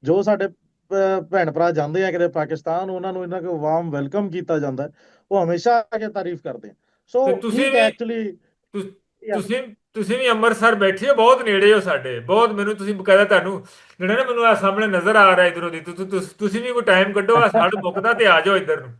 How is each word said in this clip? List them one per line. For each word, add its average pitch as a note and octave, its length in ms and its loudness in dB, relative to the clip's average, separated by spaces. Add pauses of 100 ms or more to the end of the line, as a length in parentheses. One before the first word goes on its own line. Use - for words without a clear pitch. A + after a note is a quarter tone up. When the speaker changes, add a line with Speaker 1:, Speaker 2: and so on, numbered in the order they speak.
Speaker 1:
ਜੋ E3+ 180 2
ਸਾਡੇ G3 260 0
ਭ-, F#3+ 840 -4
ਭੈਣ F3 200 0
ਭਰਾ E3+ 200 0
ਜਾਂਦੇ D#3 340 -2
ਆ F#3+ 60 -2
ਕਿਤੇ F3 160 0
ਪਾਕਿਸਤਾਨ, D#3+ 640 -6
ਉਹਨਾਂ F#3 240 -8
ਨੂੰ F#3 100 -8
ਇਹਨਾਂ F3+ 180 -8
ਕੋਲ E3+ 180 -6
ਵਾਰਮ D#3+ 320 -2
ਵੈਲਕਮ C#3+ 380 -4
ਕੀਤਾ E3 300 -4
ਜਾਂਦਾ C#3 240 -6
ਹੈ, D3 60 -12 (420)
ਉਹ G3 120 2
ਹਮੇਸ਼ਾ F3 500 0
ਆ A3 40 -4
ਕੇ G#3+ 100 -6
ਤਾਰੀਫ F#3 360 -8
ਕਰਦੇ A#2 260 -12
ਆ। - 40 -20 (340)
ਸੋ C4 200 0
Speaker 2:
ਤੇ G3 80 2
ਤੁਸੀਂ A3+ 300 -2
Speaker 1:
ਠੀਕ C4+ 100 0
ਹੈ, A3 140 4
Speaker 2:
ਵੀ, - 0 -
Speaker 1:
actually A3+ 480 -8 (360)
Speaker 2:
ਤੁਸ-, F#3+ 200 -10 (300)
Speaker 1:
ਯਾ- G#3 180 -4
Speaker 2:
ਤੁਸੀਂ, A#3 220 -4 (300)
ਤੁਸੀਂ G#3+ 240 -4
ਵੀ B3+ 120 0
ਅੰਮ੍ਰਿਤਸਰ A3+ 460 2
ਬੈਠੇ G3 340 0
ਹੋ, C#4 60 4
ਬਹੁਤ B3 260 6
ਨੇੜੇ G#3 320 4
ਹੋ G#3 60 2
ਸਾਡੇ, C3 400 -4
ਬਹੁਤ। G#3 320 2
ਮੈਨੂੰ G3+ 240 -4
ਤੁਸੀਂ G3+ 200 -6
ਬਕਾਇਦਾ G3 300 4
ਤੁਹਾਨੂੰ F#3+ 400 0 (340)
ਜਿਹੜਾ F#3+ 160 -2
ਨਾ C4 80 0
ਮੈਨੂੰ A#3 220 -2
ਆਹ A3 100 6
ਸਾਹਮਣੇ G3 320 0
ਨਜ਼ਰ F#3+ 280 0
ਆ G3 200 8
ਰਿਹਾ F3+ 100 6
ਇੱਧਰੋਂ E3+ 260 -4
ਦੀ, E3 80 -8
ਤੁ-, E3+ 140 -14
ਤੁ-, F#3 120 -8
ਤੁ-, F#3 340 -6
ਤੁਸੀਂ G#3 240 -4
ਵੀ B3 80 -6
ਕੋਈ A#3+ 100 -2
ਟਾਈਮ G3 320 4
ਕੱਢੋ, G3+ 220 2
ਆਹ A3 300 4
ਹੜ੍ਹ G3 180 0
ਮੁੱਕਦਾ F#3+ 300 -2
ਤੇ A3+ 140 2
ਆ E3 140 6
ਜਾਓ G3 140 2
ਇੱਧਰ D#3 260 -2
ਨੂੰ। B2 180 -18